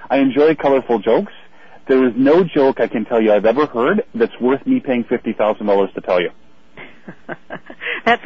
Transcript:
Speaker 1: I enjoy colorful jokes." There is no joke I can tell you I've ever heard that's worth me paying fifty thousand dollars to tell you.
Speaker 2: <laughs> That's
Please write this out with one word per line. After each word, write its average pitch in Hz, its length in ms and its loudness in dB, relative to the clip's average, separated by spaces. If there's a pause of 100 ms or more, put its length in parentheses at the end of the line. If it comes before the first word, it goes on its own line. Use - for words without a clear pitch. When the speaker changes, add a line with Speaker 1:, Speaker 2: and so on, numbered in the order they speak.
(100)
Speaker 1:
I 135 80 0
enjoy 139 360 2
colorful 135 440 0
jokes." 127 340 0 (560)
There 131 180 4
is 117 80 0
no 147 300 4
joke 135 360 0
I 113 80 0
can 113 180 -6
tell 117 160 0
you 107 100 4
I've 104 140 2
ever 127 180 2
heard 143 400 -2 (100)
that's 226 240 -2
worth 131 280 -2
me 131 140 0
paying 123 240 -2
fifty 117 280 -4
thousand 107 320 -2
dollars 98 300 2
to 98 80 -10
tell 90 180 0
you. 85 80 -2 (760)
Speaker 2:
<laughs> - 1000 -14
That's 226 200 0